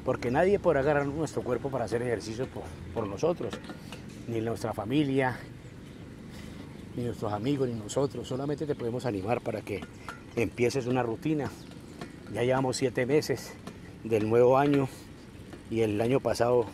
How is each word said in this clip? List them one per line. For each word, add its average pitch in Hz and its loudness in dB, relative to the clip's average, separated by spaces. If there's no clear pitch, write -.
porque 123 0
nadie 180 6
podrá 160 4
agarrar 143 4
nuestro 143 -2
cuerpo 123 0
para 123 0
hacer 117 0
ejercicios 113 -2
por, 101 -10
por 110 -2
nosotros, 110 0
ni 117 0
nuestra 110 -2
familia, 135 2
ni 123 -4
nuestros 110 -2
amigos, 131 2
ni 120 -2
nosotros. 117 -2
Solamente 143 -2
te 143 -2
podemos 117 -2
animar 107 0
para 107 -4
que 98 -4
empieces 120 2
una 127 2
rutina. 120 0
Ya 107 0
llevamos 127 4
siete 127 2
meses 139 2
del 110 4
nuevo 123 8
año 139 4
y 113 0
el 104 4
año 123 4
pasado 120 4